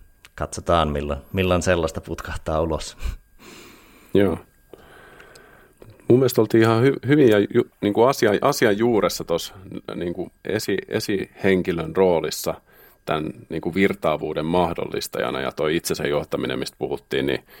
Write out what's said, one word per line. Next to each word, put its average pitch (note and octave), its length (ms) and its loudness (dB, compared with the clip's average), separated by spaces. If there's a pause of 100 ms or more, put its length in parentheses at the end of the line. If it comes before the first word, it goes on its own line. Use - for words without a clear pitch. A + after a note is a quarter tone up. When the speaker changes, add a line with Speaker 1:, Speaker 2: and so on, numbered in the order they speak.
(340)
Speaker 1:
katsotaan E2 540 0
milloin, D2 320 -4 (120)
milloin F2+ 300 0
sellaista E2+ 380 0
putkahtaa D#2+ 600 -6
ulos. D#2+ 360 -4 (1200)
Speaker 2:
Joo. F#2+ 240 2 (1700)
Mun A#2+ 100 6
mielestä B2+ 220 2
oltiin A2 220 4
ihan A2+ 220 4
hy-, C#3 240 0
hyvin C#3+ 200 6
ja G#2 100 6
ju-, - 320 0 (100)
niinku G#2 220 2
asia, B2 280 4 (100)
asian A2 380 2
juuressa A2 460 0
tossa, - 300 -4 (400)
niinku E2+ 380 -6 (120)
esi-, G2+ 440 -2
esihenkilön F2+ 1080 -2
roolissa E2+ 580 2 (500)
tämän D#2 280 -4 (160)
niinku D#2+ 260 -6
virtaavuuden D#2 720 0
mahdollistajana, E2 920 -2
ja C2+ 120 -4
toi D#2 240 0
itsensä - 300 -4
johtaminen, C#2+ 520 -4
mistä - 200 -10
puhuttiin, C2+ 480 -4
niin C2 180 -4 (160)